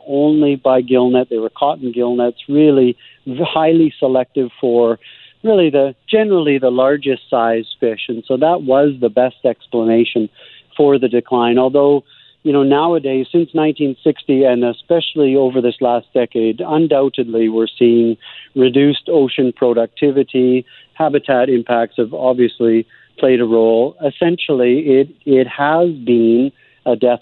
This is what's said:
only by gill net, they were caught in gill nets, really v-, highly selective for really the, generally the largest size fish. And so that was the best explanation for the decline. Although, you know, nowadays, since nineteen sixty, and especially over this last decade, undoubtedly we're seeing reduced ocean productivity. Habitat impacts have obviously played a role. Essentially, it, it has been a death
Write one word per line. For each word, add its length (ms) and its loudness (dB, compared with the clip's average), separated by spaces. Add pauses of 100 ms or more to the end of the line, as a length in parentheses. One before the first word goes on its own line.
only 480 0
by 260 0
gill 300 0
net, 180 0
they 100 -4
were 120 -6
caught 300 -4
in 100 -6
gill 240 -4
nets, 240 -2 (100)
really 480 2 (300)
v-, 160 -8
highly 560 2
selective 520 -2 (100)
for 400 0 (420)
really 260 2
the, 260 0 (140)
generally 500 0
the 120 0
largest 580 -2
size 380 -2 (140)
fish. 280 -2
And 200 -8
so 80 -2
that 260 0
was 380 2
the 80 0
best 360 -2
explanation 840 -2 (480)
for 240 2
the 80 0
decline. 500 0
Although, 460 2 (400)
you 80 0
know, 100 2
nowadays, 720 0
since 220 -2
nineteen 500 -2
sixty, 400 0
and 200 0
especially 720 -2
over 260 0
this 200 -4
last 340 -2
decade, 460 -2
undoubtedly 880 -2
we're 180 -2
seeing 500 2 (380)
reduced 540 0
ocean 440 0
productivity. 1120 0 (300)
Habitat 540 -2
impacts 480 -2
have 180 -4
obviously 720 0 (320)
played 220 2
a 40 0
role. 600 0
Essentially, 960 0
it, 80 -2 (160)
it 240 2
has 420 -2
been 640 0 (320)
a 120 0
death 260 0